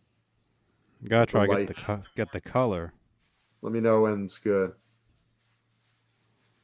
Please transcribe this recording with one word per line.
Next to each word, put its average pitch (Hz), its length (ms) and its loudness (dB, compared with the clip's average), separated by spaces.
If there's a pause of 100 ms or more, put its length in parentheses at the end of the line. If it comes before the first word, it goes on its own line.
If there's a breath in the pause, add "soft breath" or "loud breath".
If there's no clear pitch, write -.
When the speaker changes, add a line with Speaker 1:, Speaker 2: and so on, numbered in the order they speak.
(1080)
Speaker 1:
Gotta 113 140 4
Speaker 2:
The 117 40 4
Speaker 1:
try 104 200 2
to 98 60 4
Speaker 2:
light. 101 140 0
Speaker 1:
get 98 100 -10
the - 60 -16
co-, 104 180 -4 (140)
get 107 180 -4
the - 80 -8
color. 95 520 -2 (680)
Speaker 2:
Let 110 120 -8
me 113 80 -2
know 110 220 4
when 107 220 0
it's - 140 -12
good. 98 320 0
Is 95 40 -18 (1900)